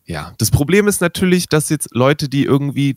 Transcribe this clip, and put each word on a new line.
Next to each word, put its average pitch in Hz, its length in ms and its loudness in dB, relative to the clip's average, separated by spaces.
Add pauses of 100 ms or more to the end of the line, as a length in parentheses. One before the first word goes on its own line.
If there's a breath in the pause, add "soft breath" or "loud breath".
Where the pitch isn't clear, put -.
ja, - 320 -10
das 110 120 -2
Problem 190 380 4
ist 196 120 0
natürlich, 180 480 0
dass 151 200 0
jetzt - 240 -4
Leute, 131 360 0
die 135 160 0
irgendwie 139 520 0